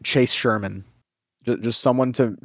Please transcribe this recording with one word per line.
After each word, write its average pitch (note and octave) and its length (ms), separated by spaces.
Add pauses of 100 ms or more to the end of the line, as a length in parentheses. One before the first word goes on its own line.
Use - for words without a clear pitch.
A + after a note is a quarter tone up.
Chase B2+ 300
Sherman. G2 500 (640)
Ju-, A#2+ 140
just A#2 220
someone B2+ 320
to, A2+ 320